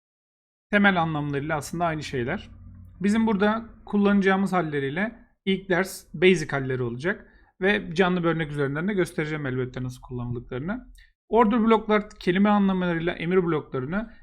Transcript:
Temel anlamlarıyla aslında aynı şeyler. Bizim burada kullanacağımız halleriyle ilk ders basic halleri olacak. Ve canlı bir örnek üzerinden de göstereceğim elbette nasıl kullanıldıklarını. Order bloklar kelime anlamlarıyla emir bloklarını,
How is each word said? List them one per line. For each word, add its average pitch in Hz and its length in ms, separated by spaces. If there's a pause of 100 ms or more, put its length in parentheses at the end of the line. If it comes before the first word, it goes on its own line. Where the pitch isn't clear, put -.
(720)
Temel 202 320
anlamlarıyla 147 540
aslında 170 280
aynı 156 180
şeyler. 135 480 (500)
Bizim 214 260
burada 214 420 (180)
kullanacağımız 196 640
halleriyle 160 680 (260)
ilk 190 240
ders 185 460
basic 170 360
halleri 131 320
olacak. 131 500 (280)
Ve 185 340
canlı 180 300
bir 170 40
örnek 160 220
üzerinden 147 380
de 214 60
göstereceğim 156 520
elbette 127 360
nasıl 123 180
kullanıldıklarını. 123 880 (400)
Order 220 360
bloklar 214 460
kelime 196 380
anlamlarıyla 180 640
emir 180 320
bloklarını, 160 680 (100)